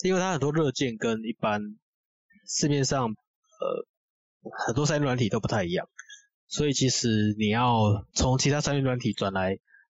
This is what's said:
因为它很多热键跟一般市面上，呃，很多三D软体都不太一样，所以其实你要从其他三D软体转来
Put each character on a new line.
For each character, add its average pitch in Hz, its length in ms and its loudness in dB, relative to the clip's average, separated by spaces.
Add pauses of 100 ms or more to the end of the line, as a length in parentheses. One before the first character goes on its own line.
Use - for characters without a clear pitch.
因 185 100 2
为 185 60 2
它 190 120 0
很 143 80 -2
多 143 120 2
热 156 200 2
键 120 240 -2
跟 110 280 -2
一 113 80 -4
般 107 280 0 (880)
市 - 200 -2
面 143 160 2
上， 131 220 0
呃， - 800 -8 (800)
很 117 80 -2
多 147 120 0
三 147 140 0
D 147 40 0
软 127 120 0
体 117 120 2
都 117 120 0
不 - 60 -2
太 107 180 -2
一 85 60 -4
样， - 180 -4 (600)
所 - 180 0
以 143 60 2
其 131 160 0
实 107 500 2
你 107 100 0
要 110 640 2
从 131 260 2
其 139 120 2
他 147 100 0
三 143 160 -2
D 139 40 0
软 127 180 0
体 113 140 -2
转 98 200 -2
来 95 260 0 (320)